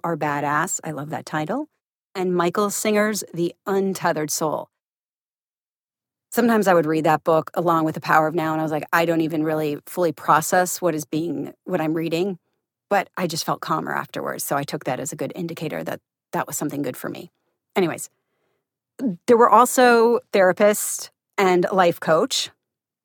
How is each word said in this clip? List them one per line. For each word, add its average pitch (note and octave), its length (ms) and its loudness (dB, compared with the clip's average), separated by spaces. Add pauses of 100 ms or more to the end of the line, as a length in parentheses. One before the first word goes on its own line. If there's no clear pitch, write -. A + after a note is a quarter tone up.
Are E3+ 140 -2
Badass. D3 680 -2
I E3 60 -8
love D3+ 200 -10
that B2 140 -8
title. F#3 440 -6 (460)
And F#3 220 0
Michael F3 320 0
Singer's G#3 640 0
The E3+ 220 -4 (120)
Untethered F#3 640 0
Soul. - 380 -4 (1600)
Sometimes A3+ 380 2
I F#3 60 6
would E3 120 4
read D#3 180 0
that D#3 200 2
book D#3+ 300 2
along E3 320 2
with D3+ 80 -2
The D3+ 80 -10
Power D#3 240 4
of D#3 80 -2
Now, D#3+ 180 -2
and D#3+ 80 -2
I D#3 40 -2
was D#3 60 -4
like, D#3 220 -4
"I E3+ 140 4
don't E3 160 2
even D#3 220 -2
really D#3 420 -2
fully F3 260 -2
process E3+ 680 2
what E3+ 120 0
is D3+ 120 -8
being, D3 480 -4 (100)
what F#3 160 -2
I'm D#3 140 -2
reading," E3 440 -2 (520)
but G3 260 0
I F3+ 100 -2
just D#3+ 200 -6
felt - 160 -4
calmer D#3 320 -4
afterwards. C#3+ 500 -8
So D3 140 -2
I C#3 40 -2
took D3+ 220 -10
that B2+ 160 -6
as C3 100 -8
a E3+ 60 -10
good C3+ 180 -6
indicator E3 480 -8
that - 180 -8 (320)
that E3 140 -4
was - 100 -10
something C#3+ 260 -6
good C3 140 -6
for - 120 -12
me. - 240 -14 (420)
Anyways, E3+ 340 -2 (1160)
there A#3+ 100 6
were A#3 140 6
also A#3+ 680 6 (120)
therapists G#3 800 2 (260)
and F3+ 280 4
a - 100 -2
life F3+ 240 4
coach, - 520 0 (540)